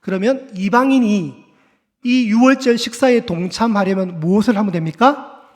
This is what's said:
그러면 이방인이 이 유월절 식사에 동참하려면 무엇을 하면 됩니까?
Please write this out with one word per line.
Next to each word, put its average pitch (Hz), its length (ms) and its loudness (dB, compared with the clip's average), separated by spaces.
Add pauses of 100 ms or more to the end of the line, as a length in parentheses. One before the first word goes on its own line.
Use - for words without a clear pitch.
그러면 202 540 -4
이방인이 208 920 0 (580)
이 247 240 0
유월절 247 500 4
식사에 240 480 0
동참하려면 185 920 -2
무엇을 202 360 0
하면 202 140 -2
됩니까? 175 720 -2 (140)